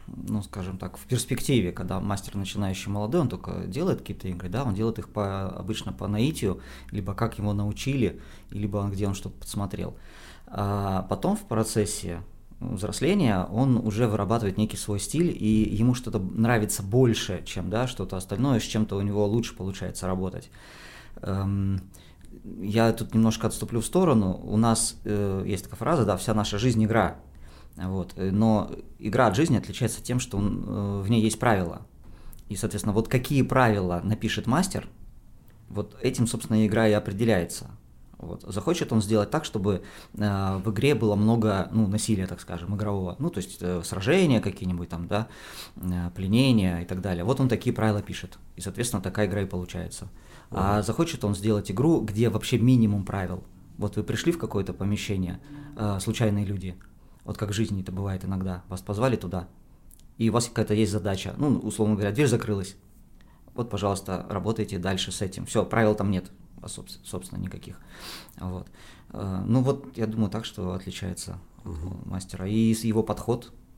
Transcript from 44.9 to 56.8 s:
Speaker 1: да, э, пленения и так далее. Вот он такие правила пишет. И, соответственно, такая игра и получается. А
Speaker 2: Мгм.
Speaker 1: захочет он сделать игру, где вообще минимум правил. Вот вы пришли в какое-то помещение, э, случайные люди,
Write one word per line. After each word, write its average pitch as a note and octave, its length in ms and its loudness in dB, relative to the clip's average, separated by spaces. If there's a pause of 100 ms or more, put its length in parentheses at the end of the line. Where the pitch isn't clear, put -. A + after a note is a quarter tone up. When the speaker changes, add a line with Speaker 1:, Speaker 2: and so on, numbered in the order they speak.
Speaker 1:
да, G#2 200 0 (480)
э, F2 400 -2
пленения G2+ 640 4
и F2 40 -6
так F#2 160 -6
далее. F2 220 -2
Вот B2 160 0
он C3 100 4
такие A#2 260 0
правила G#2+ 260 2
пишет. - 360 -12 (180)
И, - 60 -12
соответственно, G#2+ 420 -4
такая G2+ 240 0
игра G2+ 140 0
и G2 40 -2
получается. F2+ 640 -8 (420)
А G2 280 2
Speaker 2:
Мгм. G#2+ 60 2
Speaker 1:
захочет E3 420 0
он G#2 100 2
сделать G#2 340 0
игру, C3 320 4
где A2 280 2
вообще A2 280 0
минимум A2 480 6
правил. F#2 380 -4 (340)
Вот G2+ 200 -2
вы G#2 60 -2
пришли G#2+ 280 0
в E3+ 80 0
какое-то G2 340 -4
помещение, F#2+ 640 -2 (360)
э, G#2 240 -2
случайные G#2 460 0
люди, F#2+ 300 -6 (500)